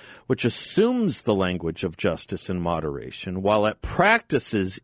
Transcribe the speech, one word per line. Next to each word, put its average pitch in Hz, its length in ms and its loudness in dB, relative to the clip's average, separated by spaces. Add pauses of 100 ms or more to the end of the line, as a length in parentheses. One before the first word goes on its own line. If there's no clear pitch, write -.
(260)
which 131 200 0
assumes 220 760 0
the 107 140 2
language 90 480 -2
of 85 120 -2
justice - 540 -4
and 90 100 -2
moderation, 80 840 -4
while 104 240 4
it - 160 -4
practices 135 1000 0